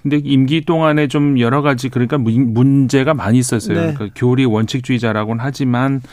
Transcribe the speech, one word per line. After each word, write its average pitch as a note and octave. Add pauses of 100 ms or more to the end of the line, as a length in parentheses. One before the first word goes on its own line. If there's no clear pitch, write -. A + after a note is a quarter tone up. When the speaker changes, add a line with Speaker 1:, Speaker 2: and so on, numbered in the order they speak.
Speaker 1:
근데 C#3+
임기 C#3
동안에 D#3
좀 C#3+
여러 A#2+
가지, C3+
그러니까 B2
문-, A#2
문제가 C3+
많이 A#2+
있었어요. B2
Speaker 2:
네. E3
Speaker 1:
그러니까 G#2+
교리 B2
원칙주의자라고는 A2+
하지만 C3+ (120)